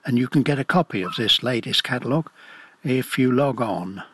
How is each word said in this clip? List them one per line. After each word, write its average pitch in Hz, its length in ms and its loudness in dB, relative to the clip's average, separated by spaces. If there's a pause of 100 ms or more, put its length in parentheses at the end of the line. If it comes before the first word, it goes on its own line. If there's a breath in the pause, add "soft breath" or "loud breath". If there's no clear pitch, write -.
And 120 120 2
you 123 100 2
can 143 140 4
get 143 160 0
a 135 60 -4
copy 156 360 0
of 90 160 -6
this 110 260 2
latest 123 400 -2
catalogue 127 480 -2 (520 loud breath)
if 131 360 -2
you 127 140 4
log 131 300 2
on 95 400 -6 (120)